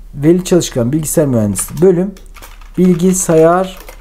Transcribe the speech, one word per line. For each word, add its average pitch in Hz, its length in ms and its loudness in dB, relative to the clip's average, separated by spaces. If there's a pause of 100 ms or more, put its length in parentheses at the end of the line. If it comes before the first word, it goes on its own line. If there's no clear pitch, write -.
(140)
Veli 170 300 2
Çalışkan, 135 480 -2
bilgisayar 156 340 -2
mühendisliği. 113 560 -2
Bölüm 190 320 2 (640)
bilgisayar 180 1000 2 (220)